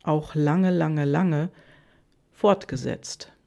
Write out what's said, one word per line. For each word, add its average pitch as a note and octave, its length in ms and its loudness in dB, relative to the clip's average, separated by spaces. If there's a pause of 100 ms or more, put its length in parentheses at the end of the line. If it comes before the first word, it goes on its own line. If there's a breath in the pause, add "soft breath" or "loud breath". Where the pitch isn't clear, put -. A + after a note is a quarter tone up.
auch D3+ 320 -2
lange, D#3+ 360 2
lange, D#3 360 0
lange D#3+ 420 0 (800 soft breath)
fortgesetzt. - 1000 -2 (140)